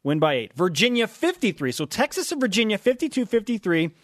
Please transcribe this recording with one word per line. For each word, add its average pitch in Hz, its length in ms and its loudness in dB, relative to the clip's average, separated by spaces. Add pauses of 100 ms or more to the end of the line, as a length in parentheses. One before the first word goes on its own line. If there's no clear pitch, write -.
Win 151 160 0
by 151 160 4
eight. 113 180 -4
Virginia, 190 540 0
fifty-three. 208 640 -2
So 147 140 -4
Texas - 460 -2
and 302 100 -4
Virginia, 214 360 0
fifty-two 254 480 0
fifty-three. 190 680 0 (120)